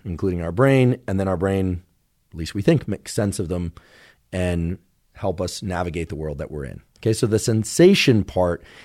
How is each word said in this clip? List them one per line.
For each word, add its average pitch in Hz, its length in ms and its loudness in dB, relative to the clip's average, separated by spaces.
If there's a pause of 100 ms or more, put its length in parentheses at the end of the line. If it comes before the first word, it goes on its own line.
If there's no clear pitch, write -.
including 87 380 -2
our 85 100 -4
brain, 127 460 4 (100)
and 95 100 0
then 95 80 0
our 92 120 0
brain, 95 440 0 (480)
at - 60 -16
least 82 180 -8
we 101 60 -4
think, 160 260 4
makes - 260 -8
sense 101 260 -2
of 90 100 -4
them 87 240 -4 (580)
and 87 480 -2 (360)
help 92 260 -4
us 90 220 -6
navigate 87 480 -4
the - 40 -10
world 76 220 -8
that 73 140 -10
we're 73 140 -10
in. 50 180 -14 (160)
Okay, 110 160 0
so 120 120 -2
the 107 120 2
sensation 113 880 4
part 90 380 -2 (220)